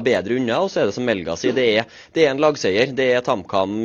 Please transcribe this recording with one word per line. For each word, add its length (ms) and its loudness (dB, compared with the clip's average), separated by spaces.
bedre 320 0
unna. 240 0
Og 80 -2
så 140 -2
er 80 0
det 80 -8
som 100 -2
Melga 240 -2
sier, 240 -2
det 80 2
er, 100 -4
det 140 4
er 80 0
en 100 0
lagseier. 480 0
Det 160 0
er 140 2
et 100 0
HamKam, 520 -2